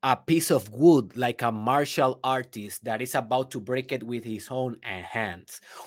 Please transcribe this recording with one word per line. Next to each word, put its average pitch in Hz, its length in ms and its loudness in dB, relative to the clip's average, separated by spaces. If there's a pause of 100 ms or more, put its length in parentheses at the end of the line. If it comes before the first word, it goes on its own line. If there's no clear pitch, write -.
a 131 120 4
piece 165 360 2
of 135 180 2
wood, 123 480 6
like 123 240 -2
a 120 100 0
martial 131 720 0
artist 123 600 -6
that 113 180 -4
is 127 140 -6
about 127 340 0
to 123 100 -8
break 127 320 -4
it 123 120 -6
with 117 200 -8
his 110 280 -8
own 127 320 -4
hands. 92 760 -8 (280)